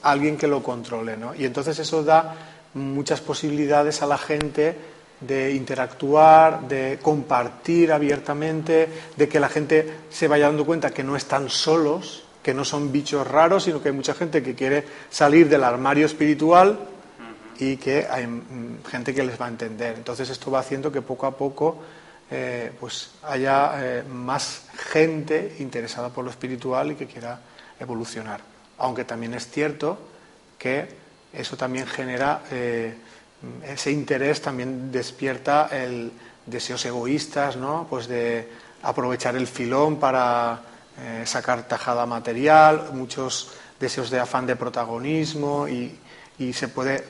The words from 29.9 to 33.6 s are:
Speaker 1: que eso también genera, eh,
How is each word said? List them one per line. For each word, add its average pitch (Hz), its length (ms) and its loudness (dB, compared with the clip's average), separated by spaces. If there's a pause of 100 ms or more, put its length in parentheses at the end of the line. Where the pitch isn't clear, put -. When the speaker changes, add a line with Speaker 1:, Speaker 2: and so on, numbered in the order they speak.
Speaker 1:
que 139 320 -4 (420)
eso 127 240 -10
también 127 320 -6
genera, 131 540 -4 (100)
eh, 117 420 -4 (720)